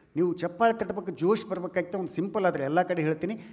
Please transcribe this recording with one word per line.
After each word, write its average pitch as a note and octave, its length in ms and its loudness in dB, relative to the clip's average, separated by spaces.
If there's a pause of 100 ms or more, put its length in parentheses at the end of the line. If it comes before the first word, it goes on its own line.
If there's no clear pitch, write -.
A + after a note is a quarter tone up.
(160)
ನೀವು E3+ 180 2
ಚಪ್ಪಾಳೆ F3 380 2
ತಟ್ಬೇಕು, F#3+ 380 -4
ಜೋಶ್ E3+ 360 2
ಬರ್ಬೇಕಾಗ್ತದೆ. F3+ 520 -4
ಒಂದು F#3 120 -4
ಸಿಂಪಲ್ F#3+ 360 0
ಆದ್ರೆ D#3 180 2
ಎಲ್ಲ D#3 180 2
ಕಡೆ F3+ 200 0
ಹೇಳ್ತೀನಿ, D#3+ 400 -2 (100)